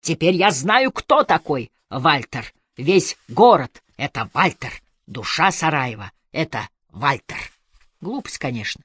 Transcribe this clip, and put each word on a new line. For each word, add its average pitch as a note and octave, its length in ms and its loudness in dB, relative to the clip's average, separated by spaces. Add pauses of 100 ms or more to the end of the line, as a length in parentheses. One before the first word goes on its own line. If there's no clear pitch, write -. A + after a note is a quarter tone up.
"Теперь E3+ 340 0
я F#3+ 160 4
знаю, G#3+ 400 2
кто - 320 2
такой C#3 480 0 (180)
Вальтер. C3 640 -2 (240)
Весь F3 400 2 (100)
город — E3 560 4 (140)
это - 360 -6
Вальтер. D3+ 380 -2 (340)
Душа D#3+ 460 -2
Сараева — B2+ 600 -4 (200)
это C#3 380 -6 (180)
Вальтер". - 640 -6 (480)
Глупость, G#3+ 380 -10
конечно. A#2+ 480 -6